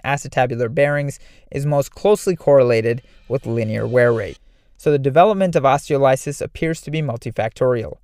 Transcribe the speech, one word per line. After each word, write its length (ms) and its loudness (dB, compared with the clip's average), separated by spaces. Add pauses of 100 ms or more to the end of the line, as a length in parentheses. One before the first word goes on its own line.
acetabular 680 -2
bearings 460 -2 (320)
is 140 -6
most 260 0
closely 460 0
correlated 640 2 (260)
with 180 -4
linear 400 -4
wear 280 4
rate. 260 -6 (380)
So 140 0
the 60 2
development 600 2
of 60 0
osteolysis 760 0
appears 400 -6
to 80 -14
be 120 -4
multifactorial. 1040 -4